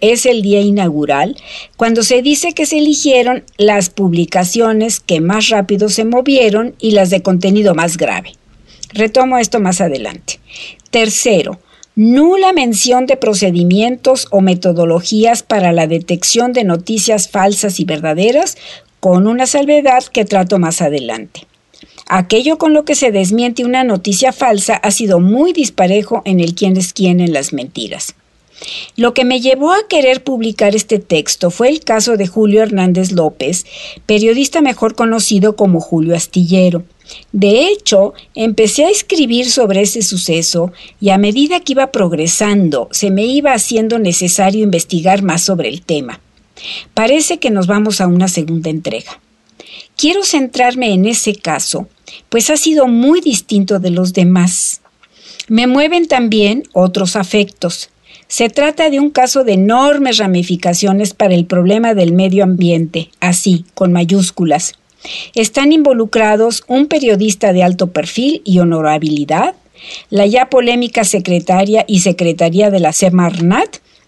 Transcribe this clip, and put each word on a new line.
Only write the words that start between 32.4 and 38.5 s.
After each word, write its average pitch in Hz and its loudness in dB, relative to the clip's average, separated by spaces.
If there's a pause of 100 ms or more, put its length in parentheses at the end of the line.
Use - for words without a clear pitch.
Hernández 185 0
López, 165 -2 (420)
periodista 233 2
mejor 233 0
conocido 220 0
como 190 2
Julio 160 0
Astillero. 175 0 (480)
De 208 2
hecho, 214 0 (220)
empecé 220 0